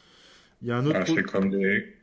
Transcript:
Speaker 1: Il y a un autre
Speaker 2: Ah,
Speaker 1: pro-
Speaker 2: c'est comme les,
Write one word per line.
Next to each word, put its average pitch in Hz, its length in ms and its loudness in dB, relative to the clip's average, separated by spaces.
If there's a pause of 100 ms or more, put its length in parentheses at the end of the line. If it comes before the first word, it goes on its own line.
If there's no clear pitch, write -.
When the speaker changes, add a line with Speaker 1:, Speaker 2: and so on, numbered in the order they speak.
(640)
Speaker 1:
Il 117 60 -6
y - 20 -4
a 120 80 0
un 127 80 0
autre 156 120 2
Speaker 2:
Ah, 185 60 0
Speaker 1:
pro- 165 100 2
Speaker 2:
c'est 101 80 2
comme 98 280 0
les, 98 520 0